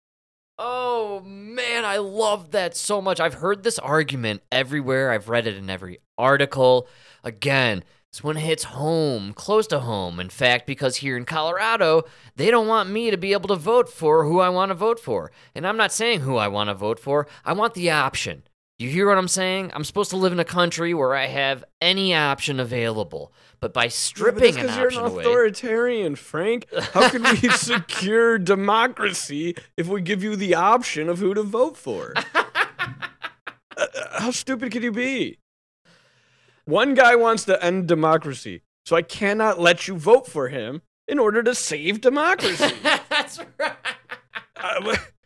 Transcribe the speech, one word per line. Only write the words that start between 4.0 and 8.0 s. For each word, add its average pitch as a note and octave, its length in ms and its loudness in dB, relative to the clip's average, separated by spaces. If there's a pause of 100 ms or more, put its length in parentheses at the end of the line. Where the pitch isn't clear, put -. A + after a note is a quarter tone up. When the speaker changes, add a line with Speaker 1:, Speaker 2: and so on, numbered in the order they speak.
Speaker 1:
everywhere. C3 600 0
I've G#2+ 180 -4
read A#2 160 0
it G#2 100 -4
in F#2+ 140 -10
every F#2 300 -10 (180)
article. B2+ 720 4 (360)
Again, A#2+ 600 0 (280)